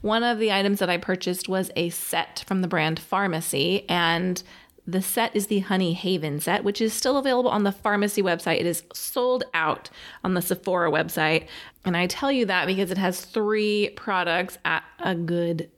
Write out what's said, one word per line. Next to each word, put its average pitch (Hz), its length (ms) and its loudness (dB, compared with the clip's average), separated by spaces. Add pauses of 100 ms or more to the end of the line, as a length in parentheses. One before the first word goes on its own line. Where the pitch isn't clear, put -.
one 220 220 2
of 240 140 2
the 220 140 2
items 202 280 4
that 180 100 2
I 175 80 2
purchased 180 500 -2
was 185 300 0
a 170 120 0
set - 560 -4
from 190 160 0
the 180 60 0
brand 160 320 0
Farmacy. 175 880 0
And 175 560 0 (420)
the 185 160 -2
set 233 320 0
is 202 140 0
the 202 120 2
Honey 190 340 2
Haven 156 480 -2
set, 190 240 0
which 202 160 0
is 220 100 2
still - 260 0
available 254 320 2
on 208 140 2
the 196 80 4
Farmacy 202 500 0
website. 170 380 0
It - 60 0
is 170 180 -2 (100)
sold 254 600 -2
out 160 360 -2 (360)
on 185 80 0
the 180 80 0
Sephora 180 500 0
website. 160 560 0 (380)
And 180 100 0
I 180 120 2
tell 269 260 -2
you 247 140 2
that 180 180 0
because 190 260 0
it 185 60 -2
has 185 260 0
three 214 720 0
products 180 680 -2
at 170 180 0 (160)
a 190 160 0
good 170 640 0